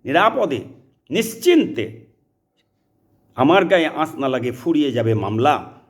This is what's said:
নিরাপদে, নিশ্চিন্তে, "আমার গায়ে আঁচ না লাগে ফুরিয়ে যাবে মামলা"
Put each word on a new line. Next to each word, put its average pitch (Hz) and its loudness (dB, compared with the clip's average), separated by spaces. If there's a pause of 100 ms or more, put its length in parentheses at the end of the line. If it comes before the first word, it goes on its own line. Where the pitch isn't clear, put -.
নিরাপদে, 180 0 (500)
নিশ্চিন্তে, 233 0 (1300)
"আমার 165 4
গায়ে 170 2
আঁচ 156 -4
না 139 -4
লাগে 123 -2
ফুরিয়ে 147 -2
যাবে 113 0
মামলা" 107 0 (180)